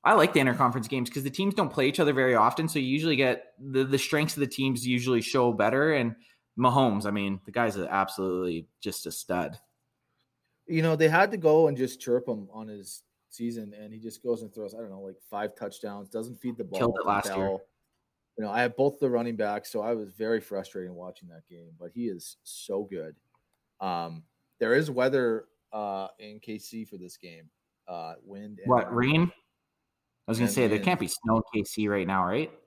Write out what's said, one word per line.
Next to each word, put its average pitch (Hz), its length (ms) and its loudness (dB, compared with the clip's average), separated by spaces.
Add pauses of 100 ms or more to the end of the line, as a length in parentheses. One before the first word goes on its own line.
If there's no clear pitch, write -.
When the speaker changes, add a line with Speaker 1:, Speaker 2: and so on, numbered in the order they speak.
Speaker 1:
I 180 100 6
like 175 200 6
the 151 60 6
interconference 127 500 2
games 123 200 -2
'cause 139 140 -6
the 139 60 -2
teams 190 240 0
don't 180 160 0
play 135 180 2
each 143 120 0
other 147 140 4
very 127 220 4
often, 120 320 4
so 156 120 -2
you 131 80 0
usually 151 280 2
get 127 440 0
the, 131 240 0
the 135 140 2
strengths 151 380 0
of 147 60 -8
the 135 60 2
teams 131 400 -2
usually 123 340 2
show 123 320 2
better. 127 400 2
And 120 220 0 (420)
Mahomes, 123 480 4
I 101 60 0
mean, 98 340 -2
the 104 60 -16
guy's 110 260 0
a, 87 140 -4
absolutely 92 760 0 (140)
just - 240 -8
a 82 60 -8
stud. 87 480 -4 (1040)
Speaker 2:
You 160 160 0
know, 160 140 4
they 156 140 6
had 196 220 6
to 220 60 -4
go 160 300 8
and 139 100 0
just 127 240 -2
chirp 123 260 0
him 107 240 -6
on 110 160 -14
his 101 360 -16 (260)
season, 117 500 -8
and 107 140 -16
he 110 60 -16
just 110 240 -14
goes 117 180 -2
and 104 120 -14
throws, 107 200 -10
I 110 60 -14
don't 113 100 -12
know, 95 120 -14
like, 95 160 -14 (120)
five 104 260 -4
touchdowns, 101 540 -10
doesn't 113 320 -8
feed 120 160 -6
the 117 60 -6
ball 95 160 -6
Speaker 1:
Killed 117 200 2
it - 40 -4
Speaker 2:
to - 40 -2
Speaker 1:
last 101 200 0
year. 98 80 -4
Speaker 2:
Bell. 95 260 -2 (760)
You 110 80 -6
know, 101 60 -6
I 117 100 0
have 120 140 0
both 143 240 0
the 135 100 2
running 117 260 0
backs, 104 360 -4
so 107 100 -4
I 117 120 -2
was 107 180 -6
very 110 300 -2
frustrated 92 500 -8
watching 90 380 -16
that 82 200 -20
game, 85 300 -20
but 85 140 -14
he 120 140 -4
is 90 360 -10
so - 400 -8
good. 82 320 -10 (640)
Um, 85 440 -6 (360)
there 117 140 2
is 151 160 2
weather, 127 560 0 (260)
uh, 98 360 -6 (100)
in 107 220 -18
K 107 180 -10
C 110 280 -12
for 104 120 -18
this 90 200 -16
game. 82 320 -20 (380)
Uh, 85 260 -10 (100)
wind 101 360 -16
and 98 120 -8
Speaker 1:
What, 120 240 2
Speaker 2:
rain. 123 160 2
Speaker 1:
rain? 170 200 2 (960)
I 107 40 -4
was 110 80 -2
gonna 120 80 2
Speaker 2:
And 101 80 0
Speaker 1:
say, 131 80 2
there 107 140 4
Speaker 2:
wind. 98 80 -2
Speaker 1:
can't - 140 2
be 95 80 -2
snow 110 300 0
in 110 60 0 (100)
K 104 100 0
C 104 240 -4
right 98 200 0
now, 95 180 2
right? 131 260 -2 (160)